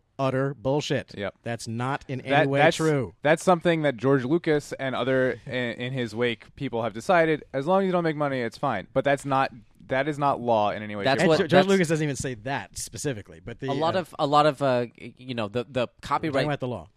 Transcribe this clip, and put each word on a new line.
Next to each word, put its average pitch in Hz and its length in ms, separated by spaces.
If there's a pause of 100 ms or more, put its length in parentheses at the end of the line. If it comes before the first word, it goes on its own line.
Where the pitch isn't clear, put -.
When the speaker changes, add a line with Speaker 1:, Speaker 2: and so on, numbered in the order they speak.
(200)
Speaker 1:
utter 135 360
bullshit. 131 640
Speaker 2:
Yep. 101 260
Speaker 1:
That's 117 260
not 123 400
in 131 100
any 131 120
Speaker 2:
That, 143 180
Speaker 1:
way 139 100
Speaker 2:
that's, 160 160
Speaker 1:
true. 147 460
Speaker 2:
that's 156 220
something 170 400
that 143 120
George 127 300
Lucas 151 480
and 135 200
other 127 520
in, - 80
in 123 400
his 120 200
wake 117 440
people 117 260
have 117 100
decided. 160 600
As 139 120
long 190 180
as - 20
you 185 80
don't 175 100
make 160 140
money, 139 240
it's 117 160
fine. 113 360
But 135 120
that's 139 180
not, 135 280 (360)
that 135 220
is 143 100
not 139 220
law 110 300
in 98 120
any 104 140
way, 98 80
Speaker 3:
That's 139 160
Speaker 2:
shape, 160 60
or - 20
Speaker 3:
what 160 60
Speaker 1:
And 156 40
Speaker 2:
form. 185 80
Speaker 1:
Ge-, 131 40
George - 120
Speaker 3:
that's 190 60
Speaker 1:
Lucas 190 180
doesn't 156 160
even 143 140
say 131 160
that 113 440
specifically, 101 640
but 113 180
the, 139 60
Speaker 3:
a 135 60
lot 160 220
Speaker 1:
uh, 190 40
Speaker 3:
of, 165 200
a 151 80
lot 147 200
of, 143 140
uh, 123 260 (120)
y-, 117 180
you 127 160
know, 113 140
the, 117 160
the 127 180
Speaker 1:
we're 117 40 (160)
talking 156 300
Speaker 3:
copyright, 135 140
Speaker 1:
about 147 140
the 131 80
law. 101 300